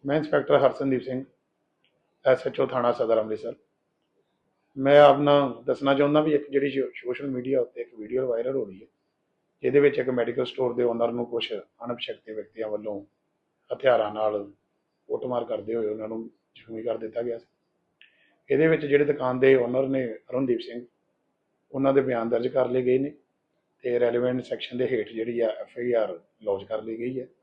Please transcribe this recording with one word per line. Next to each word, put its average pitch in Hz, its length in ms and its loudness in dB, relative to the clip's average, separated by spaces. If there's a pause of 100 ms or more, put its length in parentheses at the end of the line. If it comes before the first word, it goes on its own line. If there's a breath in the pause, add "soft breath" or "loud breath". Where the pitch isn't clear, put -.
ਮੈਂ 139 120 0
ਇੰਸਪੈਕਟਰ 147 400 2
ਹਰਸਨਦੀਪ 135 440 2
ਸਿੰਘ, 127 220 -8 (1000)
ਐਸ 131 220 2
ਐਚ 123 120 -6
ਓ 135 60 2
ਥਾਣਾ 123 260 0
ਸਦਰ 113 280 2
ਅੰਮ੍ਰਿਤਸਰ। 107 360 -6 (1200)
ਮੈਂ 139 240 8
ਆਪ 143 180 10
ਨਾਲ 143 340 4 (120)
ਦੱਸਣਾ 139 280 0
ਚਾਹੁੰਦਾ 147 280 4
ਵੀ 156 120 0
ਇੱਕ 147 160 -2
ਜਿਹੜੀ 139 200 0
ਸੋ-, 131 260 -4
ਸੋਸ਼ਲ 127 320 -8
ਮੀਡੀਆ 131 340 -2
ਉੱਤੇ 120 200 -6
ਇੱਕ 117 140 -14
ਵੀਡੀਓ 123 320 -4
ਵਾਇਰਲ 120 280 -4
ਹੋ 120 100 -4
ਰਹੀ 95 160 -18
ਹੈ, 113 60 -20 (760)
ਜਿਹਦੇ 131 160 4
ਵਿੱਚ 143 200 4
ਇੱਕ 127 100 -2
ਮੈਡੀਕਲ 120 360 -2
ਸਟੋਰ 123 280 -4
ਦੇ 123 100 -2
ਓਨਰ 117 280 0
ਨੂੰ 120 140 -4
ਕੁਛ 117 280 -6
ਅਣਪਛਾਤੇ 113 800 -12
ਵਿਅਕਤੀਆਂ 107 360 -10
ਵੱਲੋਂ 107 320 -8 (680)
ਹਥਿਆਰਾਂ 117 420 2
ਨਾਲ 107 300 -2 (680)
ਕੁੱਟਮਾਰ 120 360 -4
ਕਰਦੇ 110 300 -6
ਹੋਏ 110 120 -2
ਉਹਨਾਂ 107 200 -6
ਨੂੰ 113 160 -8 (320)
ਜ਼ਖਮੀ 113 280 -14
ਕਰ 113 140 -4
ਦਿੱਤਾ 113 240 -8
ਗਿਆ 120 160 -6
ਸੀ। - 80 -18 (1040 soft breath)
ਇਹਦੇ 143 180 4
ਵਿੱਚ 151 180 2
ਜਿਹੜੇ 143 200 4
ਦੁਕਾਨ 127 340 0
ਦੇ 135 160 8
ਓਨਰ 127 320 2
ਨੇ 135 180 0
ਅਰੁਣਦੀਪ 120 540 -2
ਸਿੰਘ, 120 260 -12 (880)
ਉਹਨਾਂ 139 200 2
ਦੇ 139 80 6
ਬਿਆਨ 117 280 -2
ਦਰਜ 120 180 0
ਕਰ 127 200 0
ਲਏ 123 140 0
ਗਏ 127 160 2
ਨੇ 139 140 -2 (720)
ਤੇ 123 160 0
ਰੈਲੇਵੈਂਟ 123 440 0
ਸੈਕਸ਼ਨ 123 340 -10
ਦੇ 123 100 0
ਹੇਠ 110 220 -2
ਜਿਹੜੀ 113 300 -6
ਆ 113 80 0 (140)
ਐਫ - 160 -16
ਆਈ 123 160 -4
ਆਰ 101 260 -2 (240)
ਲੌਜ 98 200 -4
ਕਰ 110 180 -8
ਲਈ 110 160 -10
ਗਈ 127 220 -8
ਹੈ। 131 80 -12 (140)